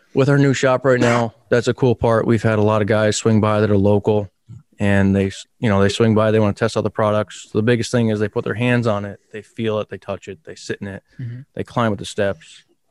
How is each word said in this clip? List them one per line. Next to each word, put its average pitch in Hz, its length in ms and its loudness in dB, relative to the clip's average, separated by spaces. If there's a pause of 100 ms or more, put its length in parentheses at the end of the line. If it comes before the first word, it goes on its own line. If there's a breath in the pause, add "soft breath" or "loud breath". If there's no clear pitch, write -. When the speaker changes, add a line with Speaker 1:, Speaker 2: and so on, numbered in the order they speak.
(140 soft breath)
Speaker 1:
with 135 160 2
our 143 80 4
new 139 160 4
shop 127 320 0
right 127 140 4
now, 120 340 0 (160)
that's 120 180 2
a 120 60 0
cool 123 220 2
part. 113 320 0
We've 117 160 2
had 110 160 2
a 104 40 2
lot 107 180 2
of 101 60 -2
guys 107 280 2
swing 110 260 2
by 107 200 2
that 104 100 2
are 101 60 2
local, 104 520 2 (500)
and 98 360 2
they, 98 120 2
s-, - 200 -12 (120)
you 120 100 0
know, 98 120 2
they 98 80 2
swing 113 240 2
by, 107 180 2
they 110 80 2
wanna 104 140 2
test 110 220 -2
out 107 80 -2
the 107 80 -2
products. 104 580 -4
So - 80 -4
the 110 60 0
biggest 117 280 0
thing 117 180 0
is 107 100 -2
they 107 80 -2
put 117 160 -6
their 117 100 -6
hands 120 320 0
on 101 200 -2
it, 101 140 -14 (120)
they 107 100 -14
feel 110 380 -6
it, 104 100 -8
they 98 80 -14
touch 95 300 -12
it, 95 160 -18
they 92 120 -20
sit - 260 -12
in 98 60 -12
it, 98 160 -14 (160)
Speaker 2:
Mm-hmm. 123 220 -12 (120)
Speaker 1:
they - 100 -10
climb 117 280 -2
with 98 80 -6
the - 60 -12
steps, - 600 -8 (260)